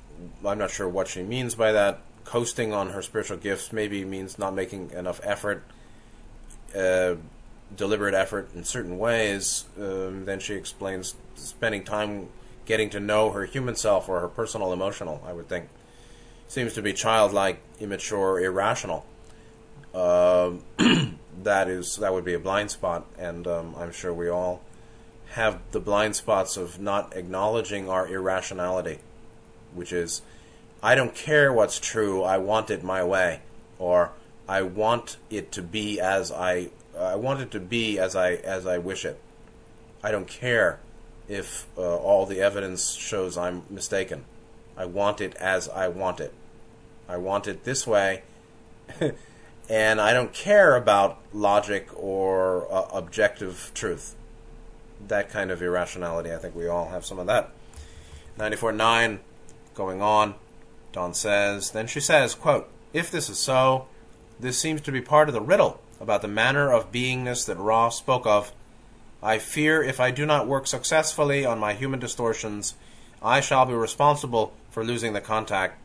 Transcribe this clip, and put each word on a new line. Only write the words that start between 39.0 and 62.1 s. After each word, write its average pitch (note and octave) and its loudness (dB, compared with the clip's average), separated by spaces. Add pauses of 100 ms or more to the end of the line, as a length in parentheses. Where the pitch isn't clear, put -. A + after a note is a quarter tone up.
it. D2 -8 (840)
I G#2 -2
don't G2 -4
care A2+ 0 (480)
if, G2+ -8 (100)
uh, F2 0
all F#2+ 4
the F#2+ -4
evidence G2 0
shows F#2 -4
I'm F2+ -4
mistaken. F#2+ -4 (520)
I F#2 -6
want G2+ 0
it F#2+ -6
as F#2 0
I F#2+ -2
want F2+ -4
it. D2 -8 (760)
I F2+ -6
want G2 -2
it F#2+ -8
this C3+ -4
way, G2 2 (800)
<laughs> - -8
and A2 4
I G#2+ 6
don't B2 2
care G3 8
about G2+ 6 (140)
logic G#2 2
or, F#2+ 0
uh, F#2+ 0
objective F#2+ -2
truth." - -8 (880)
That G2+ -2
kind G2 -2
of F2 -4
irrationality, F2 -2
I E2 -6
think D#2+ -10
we E2+ -6
all E2+ -2
have F2+ -8
some F#2+ -10
of F2+ -6
that. A2 0 (840)
Ninety-four G#2+ -2
nine, A2 4 (540)
going F#2+ -4
on, G#2+ 4 (580)
Don F2+ -6
says, G2+ 0
then A2 -4
she C#3+ -6
says, D3 4